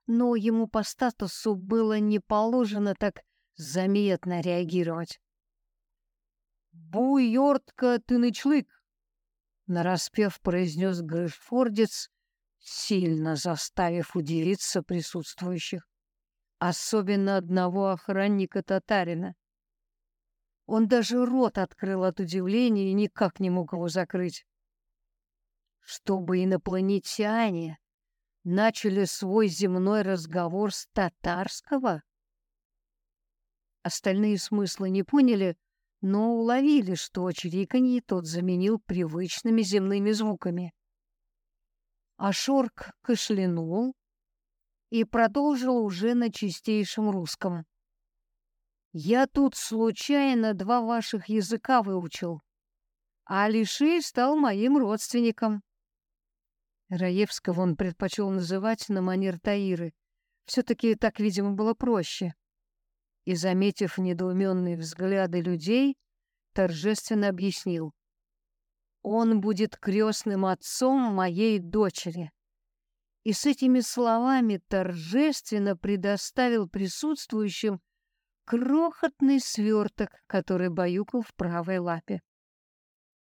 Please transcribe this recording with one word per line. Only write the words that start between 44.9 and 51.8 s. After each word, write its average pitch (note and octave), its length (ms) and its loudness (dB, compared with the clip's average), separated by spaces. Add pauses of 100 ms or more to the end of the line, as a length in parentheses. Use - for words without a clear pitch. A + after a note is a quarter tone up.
продолжил B3+ 720 2
уже G#3+ 380 0
на A#3+ 180 2
чистейшем G#3+ 800 -2
русском. F3 560 -4 (1300)
«Я G#3 340 2
тут C#4 280 2
случайно A3+ 1000 0
два G3+ 260 0
ваших A3+ 480 -4
языка A3 540 0